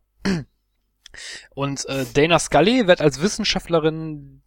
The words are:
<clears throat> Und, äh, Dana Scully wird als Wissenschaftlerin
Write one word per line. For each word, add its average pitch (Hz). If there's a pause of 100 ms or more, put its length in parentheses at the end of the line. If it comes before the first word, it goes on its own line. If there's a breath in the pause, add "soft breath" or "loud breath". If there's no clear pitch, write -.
(240)
<clears throat> 175 (1120 loud breath)
Und, 139
äh, 135
Dana 156
Scully 196
wird 175
als 143
Wissenschaftlerin 160